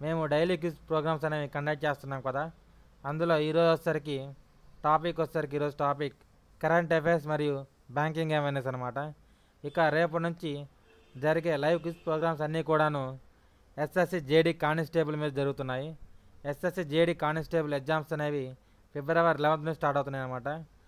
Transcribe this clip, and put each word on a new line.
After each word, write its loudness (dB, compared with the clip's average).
మేము 0
డైలీ 2
క్విజ్ -4
ప్రోగ్రామ్స్ 0
అనేవి -2
కండక్ట్ -2
చేస్తున్నాం -4
కదా, -4
అందులో 2
ఈరోజు 4
వచ్చేసరికి -2
టాపిక్ 2
వచ్చేసరికి -2
ఈరోజు -2
టాపిక్ -2
కరెంట్ 4
అఫైర్స్ 2
మరియు 0
బ్యాంకింగ్ 0
అవేర్‌నెస్ 0
అనమాట. -6
ఇక -2
రేపటి 4
నుంచి -6
జరిగే 2
లైవ్ 2
క్విజ్ -8
ప్రోగ్రామ్స్ 0
అన్నీ -2
కూడాను 0
ఎస్ఎస్సి 0
జేడీ 4
కానిస్టేబుల్ 0
మీద -2
జరుగుతున్నాయి. -4
ఎస్ఎస్సి -4
జేడీ 2
కానిస్టేబుల్ -2
ఎగ్జామ్స్ -2
అనేవి -4
ఫిబ్రవరి 2
లెవెన్త్ 2
నుంచి -2
స్టార్ట్ 0
అవుతున్నాయి -4
అనమాట. -6